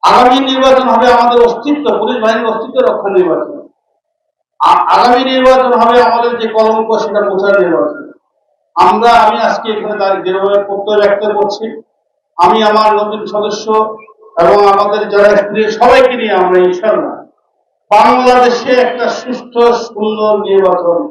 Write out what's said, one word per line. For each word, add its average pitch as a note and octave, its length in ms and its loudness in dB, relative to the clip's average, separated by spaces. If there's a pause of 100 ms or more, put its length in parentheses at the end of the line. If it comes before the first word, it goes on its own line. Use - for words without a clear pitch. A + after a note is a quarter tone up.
আগামী B3 360 4
নির্বাচন C4 500 0
হবে A#3+ 240 2
আমাদের A#3+ 280 2
অস্তিত্ব, - 440 -2 (120)
পুলিশ - 260 -4
বাহিনীর A3+ 280 -2
অস্তিত্ব - 280 -6
রক্ষার G3+ 340 -2
নির্বাচন, F3+ 400 -2 (1040)
আ-, - 280 2
আগামী A#3+ 360 2
নির্বাচন C4 560 2
হবে A#3 220 2
আমাদের A#3 380 0
যে A3 80 -4
কলঙ্ক A3 420 0 (100)
সেটা G#3 220 -4
মোছার G3 400 -2
নির্বাচন। E3 420 -2 (720)
আমরা, G#3+ 360 2
আমি A3 280 2
আজকে A3 320 -2
এখানে G#3 260 -6
দাঁড়িয়ে G3 260 -2
দৃঢ়ভাবে G3 400 0
প্রত্যয় G3+ 380 -2
ব্যক্ত G3+ 220 0 (120)
করছি, G#3+ 300 -4 (720)
আমি G3+ 260 2
আমার G#3+ 300 2
নতুন G#3+ 320 -4
সদস্য G#3 420 -6 (720)
এবং F3 180 4 (100)
আমাদের G3+ 420 0
যারা G3+ 280 2
স্ত্রী - 240 -2 (100)
সবাইকে B3 420 4
নিয়ে A3 200 -4
আমরা F3+ 260 2
ইনশাআল্লাহ F3+ 560 -2 (760)
বাংলাদেশে B3 800 2
একটা B3 380 0
সুস্থ - 440 -10 (300)
সুন্দর G#3+ 560 -2
নির্বাচন F3+ 600 0 (120)